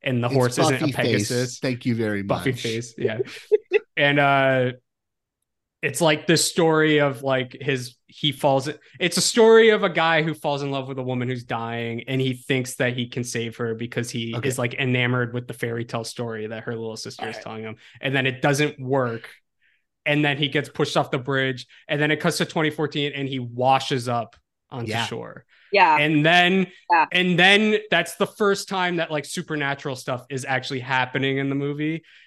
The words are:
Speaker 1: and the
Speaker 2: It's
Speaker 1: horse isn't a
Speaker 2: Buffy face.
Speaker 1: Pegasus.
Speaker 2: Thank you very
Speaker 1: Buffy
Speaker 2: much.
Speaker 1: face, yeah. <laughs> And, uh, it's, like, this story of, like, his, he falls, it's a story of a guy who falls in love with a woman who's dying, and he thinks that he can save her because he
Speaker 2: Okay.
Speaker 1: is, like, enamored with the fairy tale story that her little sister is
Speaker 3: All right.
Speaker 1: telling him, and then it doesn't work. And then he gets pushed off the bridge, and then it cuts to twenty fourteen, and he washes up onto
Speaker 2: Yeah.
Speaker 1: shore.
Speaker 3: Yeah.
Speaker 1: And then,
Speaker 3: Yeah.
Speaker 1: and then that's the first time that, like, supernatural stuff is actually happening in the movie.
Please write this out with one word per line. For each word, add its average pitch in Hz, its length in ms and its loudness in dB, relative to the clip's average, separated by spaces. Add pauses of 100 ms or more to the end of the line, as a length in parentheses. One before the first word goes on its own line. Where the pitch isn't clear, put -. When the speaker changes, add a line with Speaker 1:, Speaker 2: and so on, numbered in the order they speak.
Speaker 1:
and 123 220 -2
the 123 40 0
Speaker 2:
It's 135 80 -2
Speaker 1:
horse 123 240 2
isn't 135 160 4
a 120 40 -4
Speaker 2:
Buffy 147 120 0
face. 113 380 0
Speaker 1:
Pegasus. 123 300 -2
Speaker 2:
Thank 127 260 -4
you 120 100 0
very 107 280 -2
Speaker 1:
Buffy 127 280 -2
Speaker 2:
much. 123 100 -8
Speaker 1:
face, 113 360 -6
yeah. - 220 -4 (400)
<laughs> - 380 -4
And, 143 220 4
uh, 135 520 4 (1120)
it's, 139 200 -4
like, 151 260 4
this 165 180 4
story 156 540 4
of, 135 240 0
like, 131 380 -2
his, 127 340 -4 (120)
he 147 260 -2
falls, 135 360 0 (300)
it's 175 160 0
a 180 60 0
story 226 480 8
of 208 140 4
a 190 60 2
guy 160 340 2
who 160 100 -2
falls 143 280 -4
in 139 100 -4
love 135 180 -6
with 131 100 -8
a 127 40 -6
woman 123 260 -4
who's 123 160 -6
dying, 117 640 -6
and 135 100 -2
he 131 140 0
thinks 127 420 -2
that 127 220 -2
he 120 100 -4
can 123 160 -6
save 113 320 -6
her 113 200 -4
because 120 360 -6
he 117 240 -6
Speaker 2:
Okay. 123 100 -6
Speaker 1:
is, 127 140 -2
like, 123 140 -4
enamored 123 600 0
with 123 140 -8
the 127 60 -12
fairy 117 320 -6
tale 117 180 -8
story 110 440 -8
that 110 160 -10
her 120 120 -8
little 113 220 -8
sister - 320 -10
is 110 80 -10
Speaker 3:
All - 20 -14
right. - 40 -16
Speaker 1:
telling 110 200 -12
him, 110 120 -12 (260)
and 139 120 -2
then 131 140 2
it 127 140 -4
doesn't 147 360 2
work. 127 520 -2 (760)
And 147 200 4
then 139 120 2
he 147 120 -2
gets 143 180 -2
pushed - 300 -2
off 143 140 0
the 151 60 0
bridge, 131 480 -2 (220)
and 147 140 -2
then 151 100 2
it 151 80 2
cuts 165 200 0
to 170 60 0
twenty 160 260 0
fourteen, 147 420 -4
and 139 160 -6
he 135 100 -6
washes 123 680 0
up 117 260 -4 (340)
onto 117 200 -8
Speaker 2:
Yeah. 110 160 -2
Speaker 1:
shore. - 400 -12 (260)
Speaker 3:
Yeah. 175 280 6
Speaker 1:
And 151 260 4
then, 180 420 6 (240)
Speaker 3:
Yeah. 160 200 4
Speaker 1:
and 180 260 2
then 208 400 6 (140)
that's 170 240 0
the 202 100 0
first 196 420 -2
time 180 300 -2
that, 160 140 -4
like, 147 120 -4
supernatural 143 720 -6
stuff 123 340 -8
is 131 160 -8
actually 131 340 -4
happening 131 580 0
in 139 120 -2
the 139 60 -2
movie. 151 480 -4 (240)